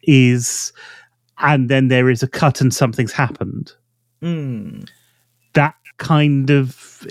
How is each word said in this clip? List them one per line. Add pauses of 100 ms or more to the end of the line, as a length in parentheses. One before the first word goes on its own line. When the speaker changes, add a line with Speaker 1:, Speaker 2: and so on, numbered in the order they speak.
Speaker 1:
is, (640)
and
then
there
is
a
cut
and
something's
happened. (500)
Speaker 2:
Mm. (680)
Speaker 1:
That (240)
kind
of,